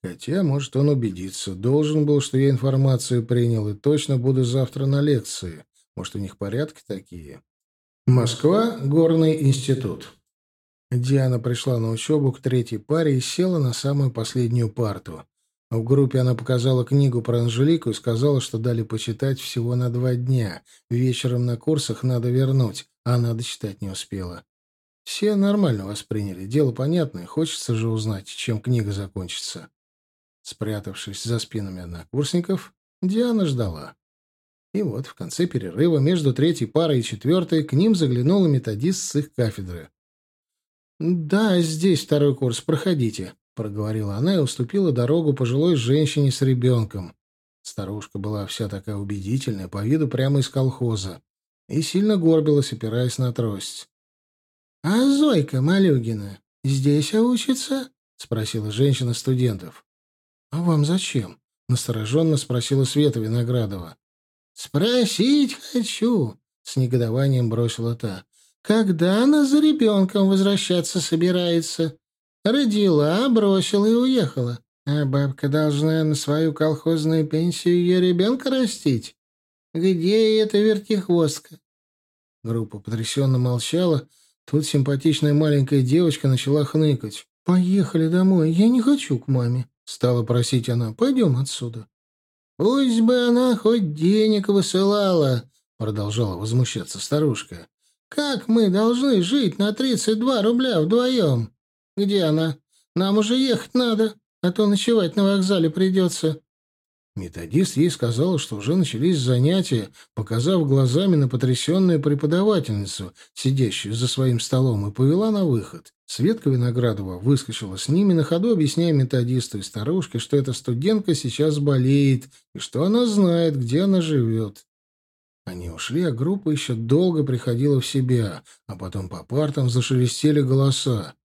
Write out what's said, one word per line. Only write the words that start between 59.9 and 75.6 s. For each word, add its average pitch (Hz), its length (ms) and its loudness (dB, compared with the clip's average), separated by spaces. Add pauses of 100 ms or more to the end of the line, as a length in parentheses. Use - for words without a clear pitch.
«А 160 120 -4
вам 160 220 4
зачем?» 143 560 -4 (280)
настороженно 123 680 0
спросила 131 480 0
Света 143 360 0
Виноградова. 110 760 -4 (640)
«Спросить 247 920 0
хочу», 220 840 -2 (280)
с - 100 -14
негодованием 123 720 0
бросила 117 460 -2
та. 98 300 -10 (360)
«Когда 196 640 2
она 294 220 4
за 277 160 4
ребёнком 208 680 2
возвращаться 190 720 0
собирается? 170 960 -2 (480)
Родила, 202 840 2
бросила 202 580 2
и 226 80 4
уехала. 175 640 0 (260)
А 147 200 0
бабка 139 440 -2
должна 151 540 0